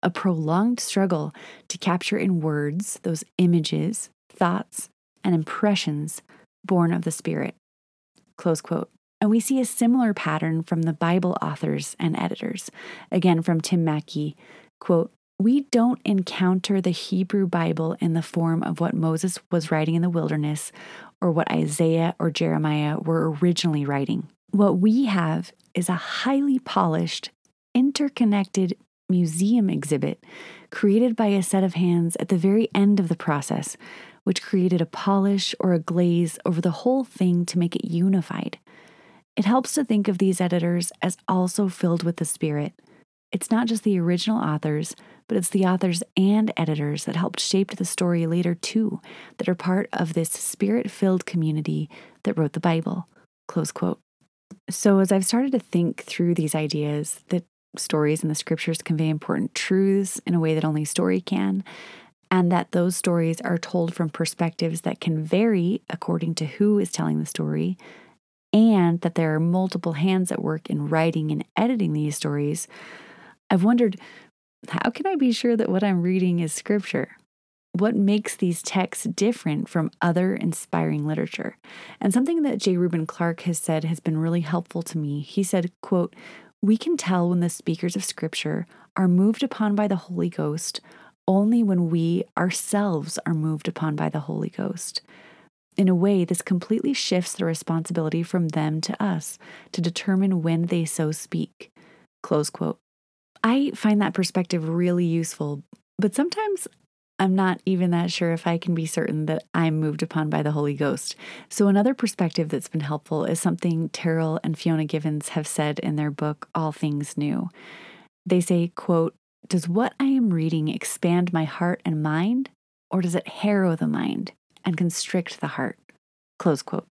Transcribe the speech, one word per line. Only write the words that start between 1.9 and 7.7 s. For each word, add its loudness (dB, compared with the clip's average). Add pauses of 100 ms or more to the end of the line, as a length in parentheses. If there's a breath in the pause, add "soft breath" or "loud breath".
in 2
words -2
those -4 (140)
images, 2 (180)
thoughts, -2 (320)
and 2
impressions 0 (420 soft breath)
born 2
of -2
the -2
Spirit." -4 (800)